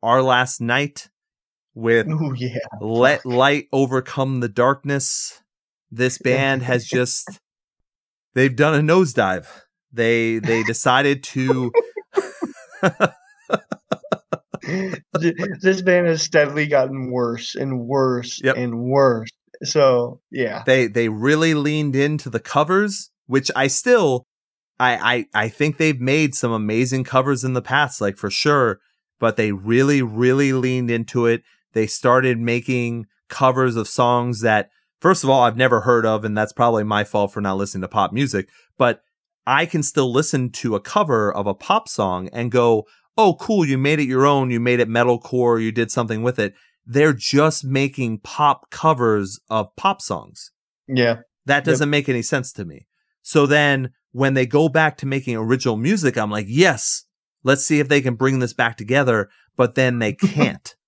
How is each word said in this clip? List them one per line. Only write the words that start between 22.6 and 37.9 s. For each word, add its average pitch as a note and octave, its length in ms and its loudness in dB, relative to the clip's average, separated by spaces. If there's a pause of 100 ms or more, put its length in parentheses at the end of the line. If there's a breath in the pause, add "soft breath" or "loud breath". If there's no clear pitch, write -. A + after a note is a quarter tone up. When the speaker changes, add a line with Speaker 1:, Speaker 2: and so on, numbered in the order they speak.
Speaker 1:
which C3+ 300 0
I C3+ 120 0
still, E3 580 2 (520)
I, B2 560 0
I, G#2+ 100 2
I A2 40 -4
think D3+ 300 -2
they've D#3 220 0
made C#3 340 0
some A#2+ 180 -2
amazing A#2 520 -2
covers C3 400 0
in B2+ 100 -4
the B2 80 -2
past, C3+ 380 -2
like, G2+ 160 -2
for G#2 140 -6
sure. C3 500 0 (400)
But A2+ 160 0
they G#2+ 160 0
really, B2 500 2
really B2+ 500 2
leaned B2+ 380 -2
into A#2 360 -2
it. A#2 160 0 (300)
They A2 140 0
started B2+ 520 2
making A#2 680 -4 (220)
covers C3 460 0
of A2+ 140 -4
songs A#2+ 540 0
that, G#2+ 280 2 (300)
first F#3 240 2
of F3 60 2
all, C3+ 120 6
I've A2+ 140 2
never A#2+ 240 4
heard A2+ 260 2
of, A2 180 0
and G#2+ 120 -2
that's G#2+ 160 -2
probably A#2 320 2
my G#2 200 0
fault G2+ 280 -2
for G#2+ 80 -8
not G2 160 -2
listening G2 260 -6
to F2+ 60 -8
pop G2 240 0